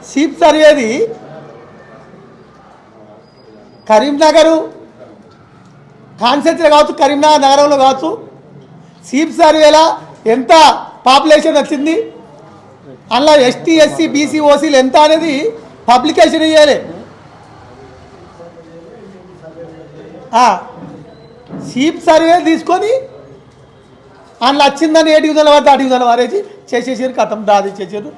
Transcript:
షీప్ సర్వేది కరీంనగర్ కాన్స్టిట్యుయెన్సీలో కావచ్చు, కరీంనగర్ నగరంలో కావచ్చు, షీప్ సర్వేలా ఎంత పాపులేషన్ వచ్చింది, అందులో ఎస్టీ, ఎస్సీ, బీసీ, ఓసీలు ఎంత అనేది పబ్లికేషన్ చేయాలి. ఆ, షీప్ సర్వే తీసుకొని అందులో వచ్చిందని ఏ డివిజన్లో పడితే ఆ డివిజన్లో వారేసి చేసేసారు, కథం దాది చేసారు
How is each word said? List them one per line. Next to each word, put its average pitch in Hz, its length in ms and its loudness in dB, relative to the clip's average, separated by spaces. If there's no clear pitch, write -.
షీప్ 285 340 -4
సర్వేది 302 460 2
కరీంనగర్ 302 640 2
కాన్స్టిట్యుయెన్సీలో 294 500 0
కావచ్చు, 302 300 2
కరీంనగర్ 285 420 2
నగరంలో 285 380 2
కావచ్చు, 269 260 0
షీప్ 302 300 -4
సర్వేలా 311 460 4
ఎంత 262 180 -2
పాపులేషన్ 302 540 2
వచ్చింది, 294 340 -4
అందులో 294 180 2
ఎస్టీ, - 260 -4
ఎస్సీ, 320 200 -4
బీసీ, 294 240 -4
ఓసీలు 285 320 0
ఎంత 262 140 0
అనేది 311 260 0
పబ్లికేషన్ 311 560 0
చేయాలి. 302 320 2
ఆ, - 20 4
షీప్ 320 280 -4
సర్వే 330 280 2
తీసుకొని 381 420 -2
అందులో 285 220 2
వచ్చిందని 311 480 0
ఏ - 80 4
డివిజన్లో 302 320 2
పడితే 285 180 4
ఆ - 60 0
డివిజన్లో 254 300 -2
వారేసి 240 280 -2
చేసేసారు, 247 480 -6
కథం 214 320 -6
దాది 196 300 -2
చేసారు 202 380 -14